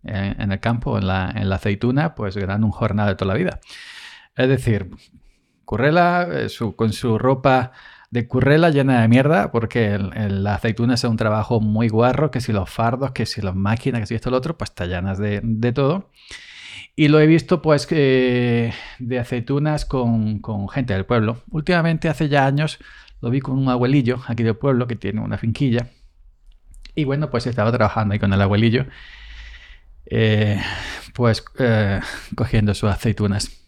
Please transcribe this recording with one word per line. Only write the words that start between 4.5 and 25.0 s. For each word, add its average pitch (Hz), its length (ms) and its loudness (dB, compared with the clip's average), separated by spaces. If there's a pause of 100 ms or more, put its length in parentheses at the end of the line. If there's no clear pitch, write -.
Currela, 175 680 2
eh, 113 180 -4
su, - 260 -6
con 110 180 0
su 113 260 0
ropa 131 520 2 (380)
de 117 180 -2
Currela 147 440 4
llena 135 300 4
de 113 60 6
mierda, 143 440 4
porque 110 420 0
el, 98 220 -2
el, 98 280 -2
la 101 120 0
aceituna 117 400 0
es - 80 -2
un 117 140 0
trabajo 107 440 0
muy 110 260 2
guarro, 127 440 2
que 120 100 -4
si 117 100 -4
los 98 180 0
fardos, 127 420 -2
que - 140 -4
si - 160 -8
las 92 140 -4
máquinas, 113 460 0
que 104 60 -6
si 117 80 -4
esto, 123 160 -4
lo 127 60 2
otro, 139 200 -4
pues, - 140 -10
está - 140 -6
llenas 92 320 -4
de, 104 260 -2
de 113 280 -2
todo. 143 380 -2 (880)
Y 151 120 4
lo 151 120 6
he 151 80 6
visto, 160 340 4
pues, 147 300 2
eh, 123 840 2 (260)
de 123 200 -4
aceitunas 139 680 -2
con, 113 540 0
con 101 280 -6
gente 123 260 -4
del 95 120 -2
pueblo. 117 360 0 (100)
Últimamente, 160 580 0
hace 147 180 -2
ya 139 180 4
años, 143 340 0 (420)
lo 120 80 -4
vi 131 100 0
con 131 180 -4
un 135 120 0
abuelillo 123 580 2
aquí 120 160 -2
del 113 140 2
pueblo 123 300 2
que 120 80 -4
tiene 107 260 -6